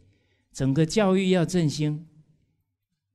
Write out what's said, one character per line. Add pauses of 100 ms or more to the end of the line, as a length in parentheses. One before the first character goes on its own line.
(500)
整
个
教
育
要
振
兴， (1080)